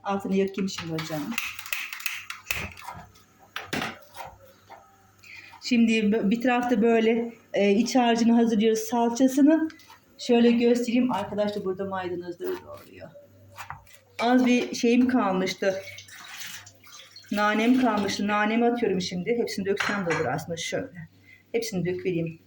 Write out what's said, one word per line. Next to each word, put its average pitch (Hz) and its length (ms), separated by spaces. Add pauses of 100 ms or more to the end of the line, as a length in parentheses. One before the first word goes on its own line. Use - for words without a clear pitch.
Altını 196 300
yakayım 190 320
şimdi 165 240
hocam. 160 280 (4000)
Şimdi 233 300
bö-, 208 380
bir 233 100
tarafta 247 420
böyle, 233 500 (220)
e, 202 160
iç 202 260
harcını 233 360
hazırlıyoruz 226 460
salçasını. 262 880 (500)
Şöyle 240 320
göstereyim. 240 640
Arkadaş 208 440
da 185 80
burada 190 200
maydanozları 180 720 (120)
doğruyor. - 440 (1120)
Az 247 260
bir 240 280
şeyim 247 340
kalmıştı. 190 680 (1600)
Nanem 214 480
kalmıştı. 202 460
Nanemi 214 400
atıyorum 220 340
şimdi. 180 380
Hepsini 208 280
döksem 196 400
de 160 100
olur 156 100
aslında 160 300
şöyle. - 520 (440)
Hepsini 202 320
döküvereyim. 170 640